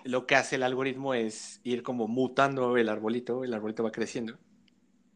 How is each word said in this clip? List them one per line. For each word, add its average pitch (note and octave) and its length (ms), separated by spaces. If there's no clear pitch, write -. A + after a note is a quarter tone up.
lo B2+ 200
que C#3+ 100
hace C3+ 200
el C3 80
algoritmo C3 520
es A2 480
ir A#2+ 200
como B2 240
mutando B2+ 680
el A2+ 120
arbolito, A#2+ 540
el B2 100
arbolito A2 300
va A2 80
creciendo, A2+ 460